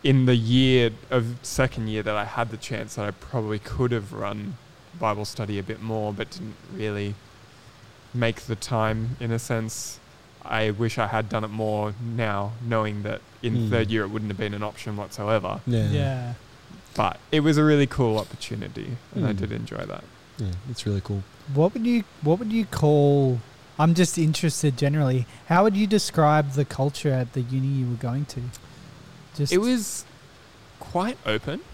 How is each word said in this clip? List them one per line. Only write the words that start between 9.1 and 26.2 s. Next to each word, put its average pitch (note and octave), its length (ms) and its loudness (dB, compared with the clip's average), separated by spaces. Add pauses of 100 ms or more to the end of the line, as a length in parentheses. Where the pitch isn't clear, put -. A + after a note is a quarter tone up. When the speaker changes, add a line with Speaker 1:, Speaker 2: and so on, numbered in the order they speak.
Speaker 1:
in A#2 140 -2
a A#2 60 0
sense. A2+ 580 -6 (460)
I A2 280 0
wish A2 280 0
I A2 80 2
had A2 220 -2
done A2 160 -2
it G#2+ 60 -8
more G#2+ 520 -2
now, A2 500 -2 (140)
knowing G#2+ 360 0
that - 180 -6 (220)
in A#2+ 120 0 (120)
Speaker 2:
Mm. G#2 40 0
Speaker 1:
third A2+ 200 2
year A2 140 2
it F#2+ 40 -4
wouldn't G#2+ 220 -4
have F#2+ 80 -4
been G#2 160 -2
an G#2 80 -6
option G#2+ 340 -8
whatsoever. G#2 720 -2
Speaker 2:
Yeah. A2+ 240 2
Speaker 3:
Yeah. B2 420 0 (640)
Speaker 1:
But G2 240 0 (120)
it D3+ 100 4
was D3 180 6
a D#3 40 6
really D3 240 6
cool A2 320 2
opportunity, - 800 -8 (180)
and E3+ 120 0
I A2 60 0
Speaker 2:
Mm. G2+ 40 -2
Speaker 1:
did G2 160 -4
enjoy A2+ 320 -8
that. - 180 -10 (360)
Speaker 2:
Yeah, G#2 80 -4 (240)
it's - 160 -10
really G2+ 160 0
cool. G2 200 -4 (320)
Speaker 3:
What E3 200 4
would A3+ 120 -2
you, A#3+ 180 2 (180)
what D#3+ 180 4
would A3 120 -4
you A3+ 120 2
call, C#3+ 760 4 (380)
I'm D#3+ 160 6
just E3+ 240 2
interested D#3 600 2
generally, C#3 480 2 (200)
how F3 160 6
would G#3 140 4
you G#3 100 4
describe D3+ 680 4